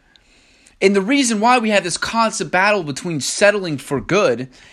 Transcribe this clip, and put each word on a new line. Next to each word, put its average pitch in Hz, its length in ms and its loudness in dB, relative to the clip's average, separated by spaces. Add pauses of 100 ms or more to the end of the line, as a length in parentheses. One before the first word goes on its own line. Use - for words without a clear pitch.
(800)
And 196 140 4
the 196 60 2
reason 233 380 0
why 247 200 4
we 220 100 -2
have 202 140 2
this 170 120 -6
constant 220 540 -2
battle 196 320 2
between 151 400 -6
settling 196 560 0
for 131 240 -6
good 131 480 0 (240)